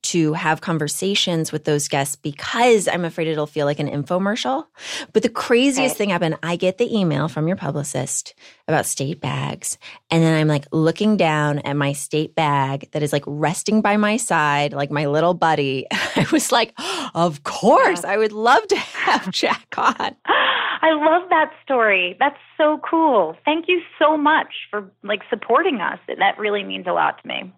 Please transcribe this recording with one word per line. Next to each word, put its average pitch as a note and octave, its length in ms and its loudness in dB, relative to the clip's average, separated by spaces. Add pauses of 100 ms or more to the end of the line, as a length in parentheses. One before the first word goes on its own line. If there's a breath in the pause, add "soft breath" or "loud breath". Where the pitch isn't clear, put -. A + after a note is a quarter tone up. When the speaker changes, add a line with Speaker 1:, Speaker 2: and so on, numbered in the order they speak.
(120)
Speaker 1:
to D#3 220 2
have D#3+ 260 0
conversations E3 920 -2
with D3+ 120 -6
those D3 240 0
guests C#3+ 280 -2
because A3 720 2
I'm F3+ 160 -2
afraid E3 240 -4
it'll D3+ 180 -2
feel D3 200 -2
like D3 140 -2
an D3 80 -2
infomercial. G3+ 800 -2 (460 loud breath)
But G#3+ 100 2
the - 60 0
craziest C4 680 2
Speaker 2:
Okay. - 40 -14
Speaker 1:
thing G3+ 120 0
happened, F3 320 0
I E3+ 140 -4
get F#3 220 0
the A#3+ 180 0
email D#3 320 0
from D3+ 200 -2
your F#3+ 80 -2
publicist D3 800 -6 (340 soft breath)
about D3+ 180 2
State - 340 -6
Bags. C#3 580 -6 (320 loud breath)
And E3 120 4
then D#3+ 160 4
I'm, D#3 100 2
like, D3 240 0
looking E3 440 2
down D3+ 440 2
at C#3+ 140 -6
my C#3+ 180 0
State D3+ 420 -4
bag C#3+ 580 0
that D3+ 100 -2
is, D3 100 -2
like, C#3+ 140 -2
resting D#3 540 0
by G#3 160 2
my G#3 200 2
side, D3 560 0
like C#3+ 180 -4
my D3 160 -2
little D#3+ 280 2
buddy. D3 540 0
<laughs> - 40 -8
I - 400 -2
was - 200 0
like, A#3 200 0 (420 loud breath)
"Of E3 300 0
course, F4+ 600 4
Speaker 2:
Yeah. - 80 -4
Speaker 1:
I G3+ 60 0
would A3 140 0
love A#3+ 360 4
to G#4 80 2
have - 540 -2
<laughs> - 120 -4
Jack - 340 -2
on." - 400 -2 (680 loud breath)
Speaker 2:
I D#4+ 100 4
love D#4+ 380 2
that D#4+ 200 2 (140)
story. G3+ 560 2
That's C#4+ 180 0 (180)
so D4+ 320 2
cool. A#3+ 560 4
Thank E4 240 0
you F4+ 120 2 (180)
so D#4 180 4
much D4 320 2 (220)
for, G3+ 200 -8 (120)
like, G3+ 180 -4 (100)
supporting C#4 500 2
us. - 260 -4
That - 320 0
really G#3 260 -2
means F#3+ 220 -8
a F3+ 60 -2
lot D#3+ 300 0
to - 60 -18
me. - 300 -10